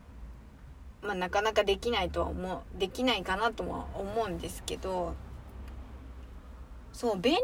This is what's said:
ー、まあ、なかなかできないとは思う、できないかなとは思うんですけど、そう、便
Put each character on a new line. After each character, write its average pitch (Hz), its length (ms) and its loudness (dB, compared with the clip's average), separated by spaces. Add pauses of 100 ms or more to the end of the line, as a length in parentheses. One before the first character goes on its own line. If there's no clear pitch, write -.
(1040)
ー、 202 40 -4
ま 208 40 0
あ、 196 40 0
な 185 140 2
か 202 120 4
な 220 100 4
か 208 120 8
で 196 140 6
き 233 140 0
な 208 100 4
い 175 80 2
と 170 120 0
は - 60 2
思 180 260 -2
う、 - 260 -8
で 190 80 2
き 240 160 -2
な 247 120 6
い 185 80 0
か 185 120 2
な 220 160 4
と 185 180 -2
は - 240 -4
思 202 300 0
う 202 60 0
ん 170 80 0
で 165 120 -4
す - 160 -8
け - 120 -2
ど、 180 360 0 (1800)
そ 233 200 2
う、 190 60 0
便 262 240 6